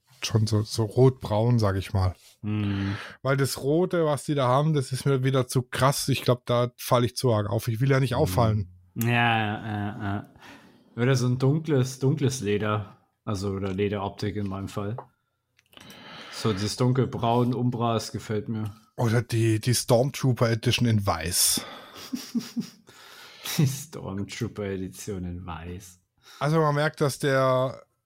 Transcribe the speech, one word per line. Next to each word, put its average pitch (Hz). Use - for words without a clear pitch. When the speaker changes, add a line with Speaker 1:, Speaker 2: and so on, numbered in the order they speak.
Speaker 1:
schon 110
so, 107
so 113
rotbraun, 120
sag 98
ich 95
mal. 92
Speaker 2:
Hm. 101
Speaker 1:
Weil 135
das 139
Rote, 170
was 147
die 156
da 135
haben, 143
das 135
ist 127
mir 135
wieder 131
zu 127
krass. -
Ich 135
glaub, -
da 123
fall 120
ich 113
zu 123
arg 104
auf. 110
Ich 113
will 135
ja 135
nicht 131
Speaker 2:
Hm. 123
Speaker 1:
auffallen. 110
Speaker 2:
Ja, 117
ja, 113
ja, 104
ja. 101
Oder 127
so 123
ein 123
dunkles, 139
dunkles 139
Leder. 104
Also, 101
oder 98
Lederoptik 98
in 104
meinem 98
Fall. 107
So -
dieses 101
dunkelbraun 123
Umbra, 117
das 107
gefällt 104
mir. 110
Speaker 1:
Oder 120
die, 113
die 120
Stormtrooper 120
Edition 117
in 104
weiß. 82
Speaker 2:
<laughs> -
Die 151
Stormtrooper 98
Edition 95
in 87
weiß. 87
Speaker 1:
Also 151
man 151
merkt, 147
dass 143
der, 131